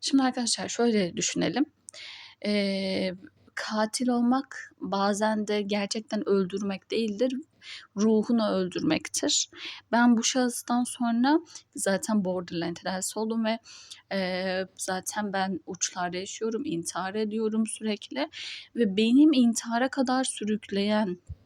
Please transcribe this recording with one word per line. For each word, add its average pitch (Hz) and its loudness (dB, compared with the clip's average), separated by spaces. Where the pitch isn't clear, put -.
Şimdi 269 2
arkadaşlar 247 -2
şöyle 214 2
düşünelim. 175 0
Ee, 190 0
katil 220 -2
olmak 240 0
bazen 208 0
de 208 0
gerçekten 208 -2
öldürmek 196 0
değildir, 226 0
ruhunu 214 4
öldürmektir. 190 0
Ben 240 6
bu 226 0
şahıstan 247 0
sonra 247 2
zaten 196 0
borderline 175 -4
tedavisi 185 -6
oldum 220 -2
ve, 226 0
e, 185 -2
zaten 190 -4
ben 190 -2
uçlarda 180 -6
yaşıyorum, 214 -6
intihar 170 -6
ediyorum 220 -2
sürekli 220 -6
ve 202 2
benim 254 8
intihara 233 2
kadar 262 0
sürükleyen, 208 0